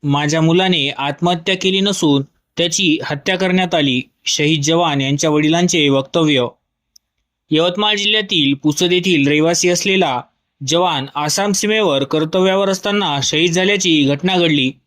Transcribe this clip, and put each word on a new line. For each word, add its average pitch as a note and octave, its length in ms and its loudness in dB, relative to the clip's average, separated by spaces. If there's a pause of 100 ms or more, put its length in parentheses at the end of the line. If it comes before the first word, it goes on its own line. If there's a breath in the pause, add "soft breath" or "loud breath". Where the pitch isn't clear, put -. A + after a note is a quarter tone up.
"माझ्या D3 380 0
मुलाने E3 480 2
आत्महत्या E3 680 -2
केली F#3+ 240 0
नसून F3 400 2 (360)
त्याची E3+ 480 0
हत्या E3 320 -4
करण्यात F3+ 380 0
आली," C3+ 260 0 (240)
शहीद D3+ 360 0
जवान D#3 400 0
यांच्या C#3+ 280 0
वडिलांचे D#3 600 2
वक्तव्य. C#3 560 0 (1040)
यवतमाळ F#3 440 0
जिल्ह्यातील G3+ 580 0
पुसद D3+ 400 0
येथील F3 340 0
रहिवासी D#3+ 420 0
असलेला F3 520 -2 (460)
जवान D#3+ 380 0 (100)
आसाम D3+ 360 -2
सीमेवर G3+ 520 0
कर्तव्यावर F#3 680 0
असताना F#3+ 540 -2
शहीद D#3+ 280 0
झाल्याची F#3 520 2
घटना C#3+ 340 0
घडली. D3 340 0 (160)